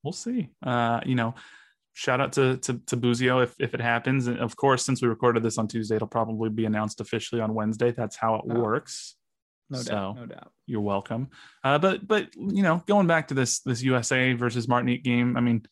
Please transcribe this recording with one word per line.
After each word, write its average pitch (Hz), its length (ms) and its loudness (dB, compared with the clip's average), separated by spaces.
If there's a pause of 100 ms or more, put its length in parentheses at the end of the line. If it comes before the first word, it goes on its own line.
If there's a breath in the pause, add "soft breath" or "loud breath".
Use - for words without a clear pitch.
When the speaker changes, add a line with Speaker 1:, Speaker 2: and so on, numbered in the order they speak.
Speaker 1:
We'll 160 100 -6
see. 233 360 -4 (140)
Uh, 120 420 2
you 131 100 0
know, 117 200 0 (580 loud breath)
shout 127 280 0
out 147 120 0
to, 131 240 4
to, 123 300 -4
to 120 100 -2
Buzio 123 460 2
if, 120 160 -2
if 117 160 -2
it 120 60 -4
happens. 120 460 2
And 120 120 -2
of 120 160 -4
course, 135 280 2
since 131 180 0
we 123 80 2
recorded 117 340 2
this 113 160 0
on 107 80 -2
Tuesday, 110 300 -2
it'll 107 100 -2
probably 113 420 -2
be 110 160 -2
announced 107 360 -2
officially 117 400 -4
on 110 120 -2
Wednesday. 110 380 0
That's 117 240 -6
how 113 200 0
it - 140 -4
Speaker 2:
Oh. 117 100 0
Speaker 1:
works. - 560 -4 (540)
Speaker 2:
No 135 100 -8
Speaker 1:
So, 120 140 -8
Speaker 2:
doubt, 101 240 -4
no 117 80 -16
doubt. - 260 -18 (140)
Speaker 1:
you're 110 160 -4
welcome. 104 480 -4 (340 loud breath)
Uh, 139 140 4
but, 185 300 0
but, 214 280 2
you 196 280 0
know, 170 240 2
going 202 200 4
back 165 220 2
to 143 60 -4
this, 131 260 0
this 120 220 -2
U 127 120 4
S 117 160 0
A 127 220 4
versus 120 340 0
Martinique 123 360 2
game, 123 340 2
I - 20 0
mean 117 320 0